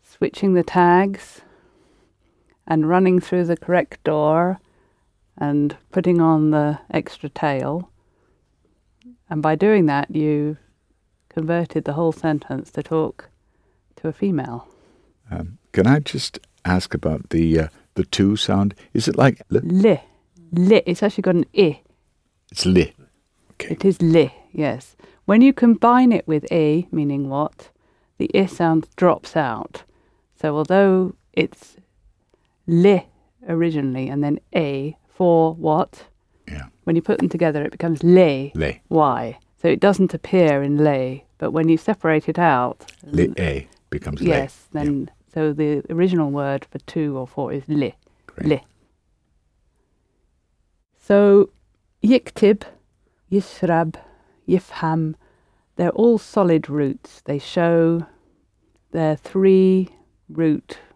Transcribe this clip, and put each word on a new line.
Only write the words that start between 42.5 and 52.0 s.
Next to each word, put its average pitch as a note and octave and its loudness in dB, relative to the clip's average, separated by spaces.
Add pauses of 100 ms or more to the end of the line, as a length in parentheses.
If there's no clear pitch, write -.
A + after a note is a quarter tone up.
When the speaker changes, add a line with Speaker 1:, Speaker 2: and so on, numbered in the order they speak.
Speaker 2:
Le D3 -2
a C#2+ -4 (220)
becomes - -10
le. F3 -2
Speaker 1:
yes, C#3 -4
then C#3+ -4
Speaker 2:
Yeah. - -20 (200)
Speaker 1:
so D#3 -2
the D3 -2
original E3+ 0
word C#3 -4
for - -16 (160)
to D3 -4
or B2+ -10
for - -8
is C#3 -8
li. D3 -2 (320)
Speaker 2:
Great. - -8
Speaker 1:
Li. D3+ 0 (2250)
So G3+ 4 (540)